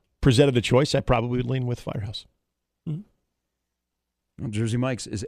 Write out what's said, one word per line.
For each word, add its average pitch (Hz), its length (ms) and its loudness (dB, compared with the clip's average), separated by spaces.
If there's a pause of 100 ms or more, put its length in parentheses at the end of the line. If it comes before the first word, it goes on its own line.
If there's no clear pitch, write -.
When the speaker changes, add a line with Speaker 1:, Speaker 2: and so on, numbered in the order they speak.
(220)
Speaker 1:
presented 135 340 6
the 117 60 2
choice, 135 340 2
I 139 60 2
probably 123 360 0
would 123 80 -2
lean 127 220 -2
with 120 120 -4
Firehouse. - 460 -10 (640)
Mm-hmm. 156 120 -6 (1400)
Speaker 2:
Well, 127 120 -8
Jersey 110 260 -2
Mike's 127 300 -4
is 98 200 -8